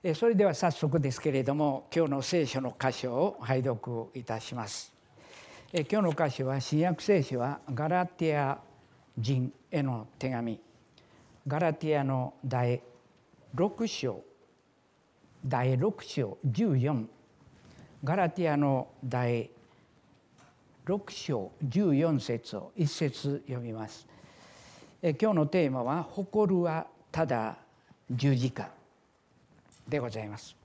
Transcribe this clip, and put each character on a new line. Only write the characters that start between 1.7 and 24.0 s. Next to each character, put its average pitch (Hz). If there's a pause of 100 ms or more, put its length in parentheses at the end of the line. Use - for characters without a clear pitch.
今 165
日 143
の 139
聖 165
書 131
の 123
箇 131
所 123
を 175
拝 131
読 117
い 127
た 113
し -
ま 110
す。 - (800)
え、 160
今 208
日 165
の 160
箇 131
所 135
は、 135
新 151
約 170
聖 190
書 131
は 143 (120)
ガ 151
ラ 180
テ 170
ヤ 143 (580)
人 127 (180)
へ 147
の 120 (120)
手 131
紙、 117 (840)
ガ 139
ラ 160
テ 156
ヤ 147
の 131 (100)
第 123 (720)
六 202
章、 113 (1200)
第 131
六 202
章 107
十 151
四、 127 (960)
ガ 156
ラ 175
テ 180
ヤ 151
の 139 (140)
第 120 (1300)
六 202
章 104 (120)
十 151
四 147
節 117
を -
一 156
節 143
読 123
み 117
ま 110
す。 - (960)